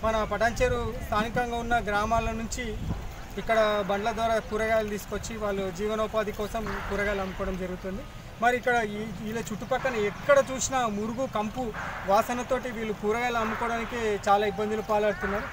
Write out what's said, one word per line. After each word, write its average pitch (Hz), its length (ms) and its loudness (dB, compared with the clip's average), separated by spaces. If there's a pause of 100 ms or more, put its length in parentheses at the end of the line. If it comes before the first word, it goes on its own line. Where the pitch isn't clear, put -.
మన 220 200 4
పటాన్చేరు 233 680 2 (120)
స్థానికంగా 233 500 0
ఉన్న 233 220 2
గ్రామాల 220 520 2
నుంచి 226 460 -4 (640)
ఇక్కడ 214 500 4
బండ్ల 202 220 2
ద్వారా 226 280 2
కూరగాయలు 220 500 0
తీసుకొచ్చి 208 480 -6
వాళ్ళు 196 340 -2
జీవనోపాధి 214 640 0
కోసం 214 320 -4 (260)
కూరగాయలు 202 300 0
అమ్ముకోవడం 190 380 -2
జరుగుతుంది. 185 440 -6 (400)
మరి 247 140 6
ఇక్కడ 247 180 2
ఈ, 208 240 0 (240)
వీళ్ళ 220 160 -4
చుట్టుపక్కల 240 560 -2
ఎక్కడ 226 560 4
చూసినా 254 360 0
మురుగు, 226 480 -2
కంపు 220 380 -2 (340)
వాసనతోటి 247 640 2
వీళ్ళు 220 220 -4
కూరగాయలు 233 440 0
అమ్ముకోవడానికి 226 920 -2
చాలా 208 180 6
ఇబ్బందులు 208 360 -2
పాలవుతున్నారు. 208 720 0